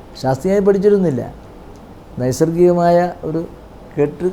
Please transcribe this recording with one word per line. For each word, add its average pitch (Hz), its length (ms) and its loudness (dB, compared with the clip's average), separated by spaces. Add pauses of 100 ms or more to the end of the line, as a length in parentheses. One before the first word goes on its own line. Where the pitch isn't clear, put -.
(220)
ശാസ്ത്രീയമായി 190 460 0
പഠിച്ചിരുന്നില്ല, 190 540 2 (960)
നൈസർഗികമായ 170 760 2 (320)
ഒരു 160 120 -4 (560)
കേട്ട് 147 360 -2